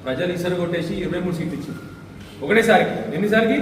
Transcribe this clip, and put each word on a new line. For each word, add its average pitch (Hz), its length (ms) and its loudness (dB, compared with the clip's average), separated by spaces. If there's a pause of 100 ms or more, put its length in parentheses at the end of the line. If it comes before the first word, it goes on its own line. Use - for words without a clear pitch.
ప్రజలు 156 320 -2
ఇసరు 175 240 -2
కొట్టేసి 170 340 -2 (100)
ఇరవై 170 200 -2
మూడు 180 140 -2
సీట్లు 151 200 -4
ఇచ్చారు - 240 -10 (640)
ఒకటేసారికి. 208 500 6 (220)
ఎన్నిసారికి? 220 460 4